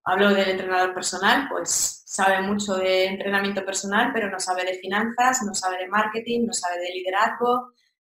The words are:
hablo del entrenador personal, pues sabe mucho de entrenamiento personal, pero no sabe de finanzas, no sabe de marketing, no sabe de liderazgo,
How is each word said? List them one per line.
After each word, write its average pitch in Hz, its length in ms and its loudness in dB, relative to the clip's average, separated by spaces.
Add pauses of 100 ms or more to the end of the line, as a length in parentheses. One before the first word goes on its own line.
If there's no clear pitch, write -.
hablo 196 300 6
del 190 160 2
entrenador 185 440 0
personal, 190 560 2
pues - 560 -4
sabe 190 360 2
mucho 202 320 -2
de 185 320 2
entrenamiento 196 580 -2
personal, 202 480 0
pero 214 180 -2
no 185 100 -8
sabe 185 240 -2
de 185 100 -2
finanzas, 233 720 0
no 185 80 -6
sabe 185 240 -4
de 185 100 -6
marketing, 226 580 -2
no 202 60 -4
sabe 175 280 -4
de 180 120 -6
liderazgo, 220 800 0 (340)